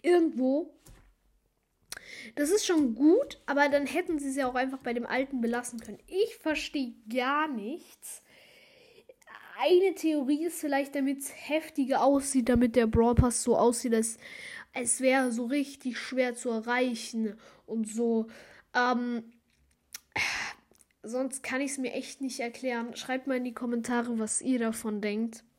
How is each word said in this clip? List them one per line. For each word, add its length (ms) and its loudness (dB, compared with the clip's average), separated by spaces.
Irgendwo. 720 4
Das 160 0
ist 140 2
schon 300 2
gut, 520 4
aber 200 4
dann 180 2
hätten 320 -2
sie 120 -4
es 80 -4
ja 100 0
auch 80 -4
einfach 240 -2
bei 140 -4
dem 120 -4
alten 360 -2
belassen 400 -4
können. 260 -16
Ich 300 -2
verstehe 560 -4
gar 360 0
nichts. 720 -10
Eine 380 6
Theorie 520 2
ist 120 -6
vielleicht, 360 -2
damit's 380 -2
heftiger 680 -2
aussieht, 460 4
damit 260 4
der 120 6
Brawl 280 4
Pass 260 4
so 140 2
aussieht, 380 2
als, 240 0
als 260 -2
wäre 320 4
so 140 -2
richtig 520 -4
schwer 380 -2
zu 140 -6
erreichen 920 -2
und 220 -4
so. 400 0
Ähm, 580 0
sonst 380 -4
kann 200 -4
ich's 160 -4
mir 160 -6
echt 260 -10
nicht 220 -6
erklären. 560 -6
Schreibt 300 -6
mal 100 0
in 80 -2
die 80 -6
Kommentare, 680 -2
was 220 -4
ihr 180 0
davon 400 -2
denkt. 460 -4